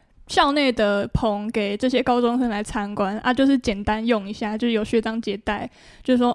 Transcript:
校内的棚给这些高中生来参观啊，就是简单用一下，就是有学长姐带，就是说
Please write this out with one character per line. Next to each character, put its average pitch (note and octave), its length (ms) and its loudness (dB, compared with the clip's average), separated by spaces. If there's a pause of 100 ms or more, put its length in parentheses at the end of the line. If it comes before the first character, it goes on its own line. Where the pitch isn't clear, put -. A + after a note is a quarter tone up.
(260)
校 D4+ 260 2
内 C#4+ 180 2
的 G#3 380 0
棚 G#3 420 -2
给 G3+ 260 -2
这 B3+ 120 0
些 C4+ 140 2
高 B3 180 2
中 A#3+ 180 2
生 B3 120 0
来 G#3 120 -4
参 G#3 320 -6
观 G#3 240 -2
啊， B3+ 140 0
就 C4+ 140 4
是 C#4 120 4
简 G3+ 260 -4
单 A3 220 -2
用 G#3 220 0
一 G#3 40 -8
下， G#3+ 240 -6
就 A#3+ 120 -2
是 A#3 40 2
有 G#3+ 120 0
学 A3+ 160 2
长 A3+ 200 -6
姐 G#3 160 -6
带， G#3+ 320 -6 (340)
就 B3+ 120 0
是 B3 40 2
说 A#3+ 160 4